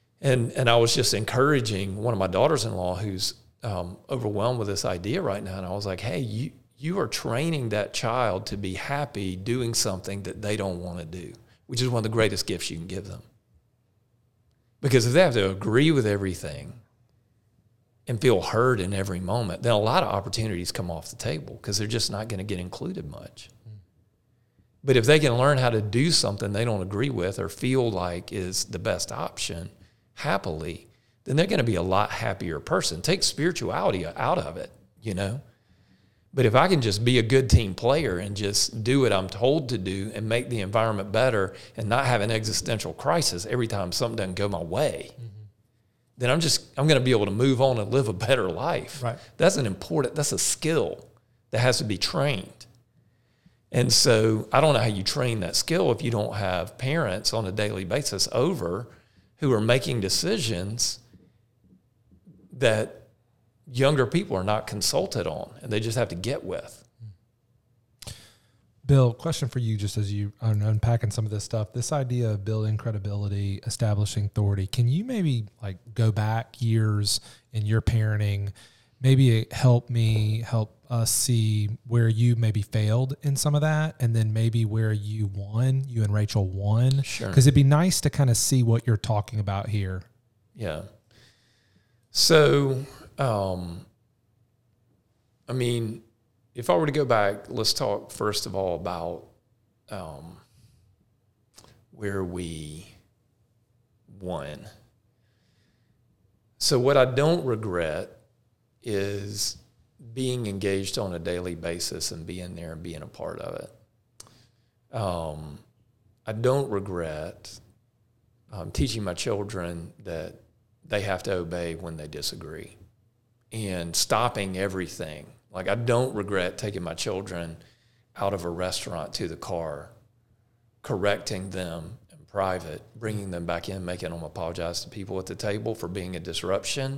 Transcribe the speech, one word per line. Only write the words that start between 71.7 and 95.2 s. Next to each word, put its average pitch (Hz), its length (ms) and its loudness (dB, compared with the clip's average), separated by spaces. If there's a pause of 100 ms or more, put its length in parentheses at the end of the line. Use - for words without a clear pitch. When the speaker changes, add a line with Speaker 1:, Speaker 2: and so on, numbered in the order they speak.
Speaker 2:
this 123 180 -4
idea 123 400 0
of 101 140 -4
building 110 320 0
credibility, 101 920 -4
establishing 104 580 0
authority, 101 400 2
can 120 220 2
you 160 160 2
maybe, 165 420 0 (160)
like, 95 160 -8 (160)
go 113 180 4
back 110 500 -2
years 107 580 2 (320)
in 107 140 -2
your 110 160 4
parenting, 104 720 0 (480)
maybe 131 500 6
help 123 380 4
me, 110 520 2
help 113 360 -2 (120)
us 117 220 0
see 110 580 2 (160)
where 117 220 4
you 117 300 4
maybe 107 240 2
failed 113 520 2 (100)
in 139 120 2
some 147 200 2
of 147 60 4
that, 156 380 2
and 113 160 2
then 110 160 4
maybe 113 320 2
where 110 300 2
you 104 340 -2
won, 110 640 0
you 117 120 0
and 104 120 2
Rachel 104 340 2
won? 110 560 4
Speaker 1:
Sure. - 300 -6
Speaker 2:
'Cause 127 120 10
it'd 147 80 10
be 139 100 8
nice 151 380 6
to 147 80 2
kinda 131 260 4
see 127 280 4
what 113 240 4
you're 117 80 6
talking 107 460 0
about 101 260 -4
here. 95 360 -2 (520)
Speaker 1:
Yeah. 82 280 -6 (1300)
So, 143 720 6 (320)
um, 95 680 -2 (1600)